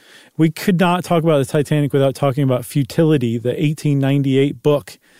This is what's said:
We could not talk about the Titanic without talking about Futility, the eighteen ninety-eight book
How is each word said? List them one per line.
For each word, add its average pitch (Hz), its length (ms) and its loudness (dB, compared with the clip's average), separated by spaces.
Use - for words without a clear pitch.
We 160 120 4
could 175 300 -2
not 175 240 2
talk 170 220 0
about 160 140 4
the 135 60 2
Titanic 147 480 -2
without 139 220 2
talking 139 300 -2
about 123 200 0
Futility, 143 720 0
the 120 240 -4
eighteen 151 380 -2
ninety-eight 135 640 0
book 147 340 -2